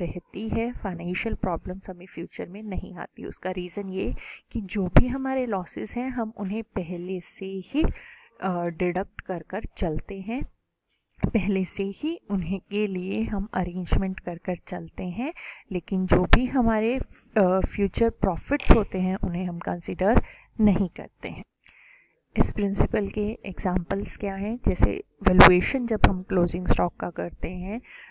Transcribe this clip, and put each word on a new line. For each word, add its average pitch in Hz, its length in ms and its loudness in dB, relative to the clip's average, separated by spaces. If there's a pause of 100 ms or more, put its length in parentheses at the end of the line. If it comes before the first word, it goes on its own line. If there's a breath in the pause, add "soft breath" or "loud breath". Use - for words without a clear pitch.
रहती 185 480 -8
है, 226 220 0
Financial 180 640 -4
problems 185 540 -4
हमें 180 160 -12
future 175 440 -10
में 202 140 -12
नहीं 185 340 -6
आती। - 280 -12
उसका - 260 -8
reason 185 380 -8
ये 190 260 -4 (360 loud breath)
कि 226 100 -6
जो 190 260 -2
भी 240 200 10
हमारे 262 380 -2
losses 208 500 -4
हैं, 247 140 -4
हम 233 280 -4
उन्हें 208 260 -4
पहले 180 580 -6
से - 240 -14
ही, 196 380 -4 (600 loud breath)
अ, 175 220 -2
deduct 175 560 -4
कर 180 280 -8
कर 220 120 -6 (160)
चलते 180 420 -2
हैं, 226 240 -6 (840)
पहले 190 400 2
से - 180 -6
ही 302 360 -6 (100)
उन्हें 185 320 -2 (100)
के 208 160 0
लिए 190 340 -4
हम 214 320 -4
arrangement 185 640 0
कर 170 180 -8
कर 180 180 -6
चलते 175 480 -10
हैं, 208 300 -6 (380 loud breath)
लेकिन 185 340 -2
जो 180 200 4 (100)
भी 254 100 8
हमारे, 233 540 2 (380)
अ, 190 220 4
future 202 500 0
profits - 640 4
होते 208 280 6
हैं, 185 160 0
उन्हें 175 300 -2
हम 170 140 -6
consider 180 640 2 (360 loud breath)
नहीं 202 300 6
करते - 400 -12
हैं। - 140 -12 (920 soft breath)
इस - 140 6
प्रिंसिपल 202 560 0
के 208 380 -4
examples 185 720 -4
क्या 196 180 -6
हैं? 208 320 -6
जैसे 202 360 2 (200)
valuation 185 640 6
जब 214 120 -2 (100)
हम 185 140 -2
closing 185 440 0
stock 180 280 4
का 180 140 -6
करते 170 400 -8
हैं, 185 320 -8 (300 loud breath)